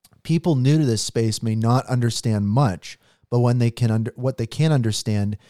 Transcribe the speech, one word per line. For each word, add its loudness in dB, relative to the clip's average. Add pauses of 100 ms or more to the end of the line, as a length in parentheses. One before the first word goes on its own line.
(220)
People 0
new 4
to 2
this 0
space -2
may -2
not 2
understand 0
much, -2 (300)
but 0
when 2
they 2
can 0
under-, -2
what -4
they -4
can 0
understand 0 (140)